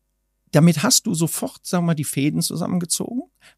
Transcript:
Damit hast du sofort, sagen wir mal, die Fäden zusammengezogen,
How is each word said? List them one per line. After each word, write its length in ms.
Damit 300
hast 240
du 80
sofort, 520
sagen 180
wir 40
mal, 60
die 100
Fäden 360
zusammengezogen, 840